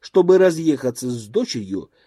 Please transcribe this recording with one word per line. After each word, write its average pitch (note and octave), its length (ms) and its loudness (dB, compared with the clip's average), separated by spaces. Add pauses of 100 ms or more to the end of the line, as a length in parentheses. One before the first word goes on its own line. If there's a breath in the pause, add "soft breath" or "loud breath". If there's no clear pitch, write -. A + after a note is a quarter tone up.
чтобы F#3 360 4
разъехаться D#3+ 720 0
с A#2 180 -10
дочерью, G#2+ 640 -6 (160)